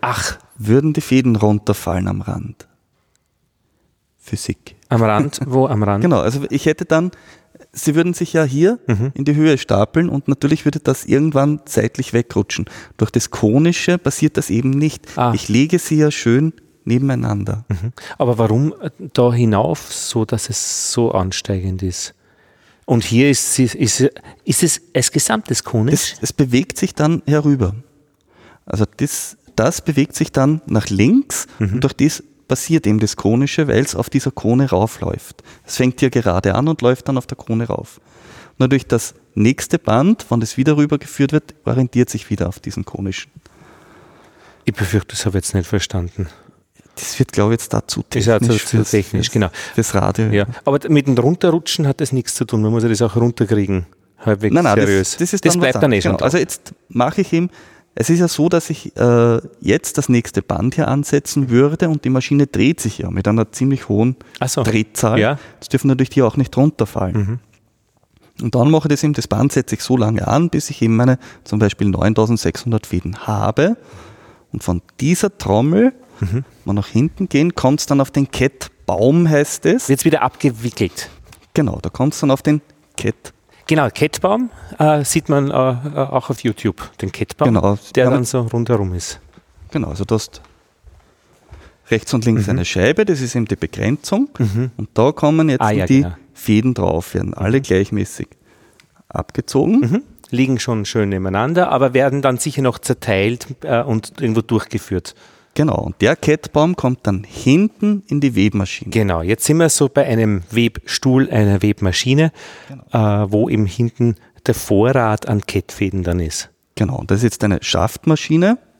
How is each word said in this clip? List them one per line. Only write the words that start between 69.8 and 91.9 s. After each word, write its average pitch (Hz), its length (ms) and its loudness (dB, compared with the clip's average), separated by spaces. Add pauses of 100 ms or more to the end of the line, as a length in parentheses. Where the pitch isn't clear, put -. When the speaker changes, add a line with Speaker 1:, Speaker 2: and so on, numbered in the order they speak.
Speaker 2:
so 127 160 0
lange 107 300 0
an, 160 220 2
bis 165 200 -4
ich - 120 -6
eben 113 160 2
meine 127 220 4 (260)
zum 104 140 -4
Beispiel 104 300 0
neuntausendsechshundert 107 960 0
Fäden 92 420 -6
habe. 107 480 0 (760)
Und - 120 -8
von 87 180 -2 (180)
dieser 175 380 0
Trommel, 156 560 2 (280)
Speaker 1:
Mhm. 95 80 -2
Speaker 2:
wenn 120 140 -4 (220)
wir 98 80 -2
nach 101 140 -2
hinten 160 420 0
gehen, 160 260 0
kommt's 139 320 0
dann 143 120 2
auf 135 120 0
den 139 180 0
Kettbaum, 135 960 0
heißt 147 380 0
es. 208 240 0
Speaker 1:
Wird's 139 160 2
wieder 156 160 2
abgewickelt? 120 880 -2 (460)
Speaker 2:
Genau, - 260 0
da - 80 -6
kommt's 143 300 -4
dann 143 120 0
auf 135 120 0
den 151 180 0 (340)
Kett- - 380 -6 (340)
Speaker 1:
Genau, 151 220 2
Kettbaum, 202 600 -2 (300)
äh, 151 260 4
sieht - 240 -2
man, 143 200 2
äh, - 40 -6
äh, 131 440 -2
auch 135 320 -2
auf 123 120 -6
YouTube, - 580 -4
den 95 120 -6
Kettbaum, - 420 -2
Speaker 2:
Genau. 101 240 2 (180)
Speaker 1:
der 131 100 4
Speaker 2:
Ja, 127 60 4
Speaker 1:
dann 131 140 0
so 127 160 -2
rundherum 113 520 -2
ist. - 260 -10 (520)
Speaker 2:
Genau, - 180 -4
also 95 140 -6
du 110 120 0
hast - 260 -6 (1500)
rechts - 240 -2